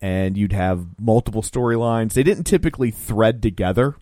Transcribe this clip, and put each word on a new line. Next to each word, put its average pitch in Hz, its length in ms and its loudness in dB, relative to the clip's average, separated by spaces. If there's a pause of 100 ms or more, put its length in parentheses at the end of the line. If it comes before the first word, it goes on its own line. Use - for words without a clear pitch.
and 95 360 -2
you'd 101 160 0
have 92 320 0 (160)
multiple 110 420 0
storylines. 117 720 -2
They 131 80 4
didn't 170 220 2
typically 147 460 0
thread 110 520 0
together, 104 600 0